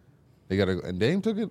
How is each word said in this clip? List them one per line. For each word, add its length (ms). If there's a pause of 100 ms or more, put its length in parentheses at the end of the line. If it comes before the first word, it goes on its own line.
(480)
They 80
gotta, 260
and 160
Dame 220
took 180
it, 120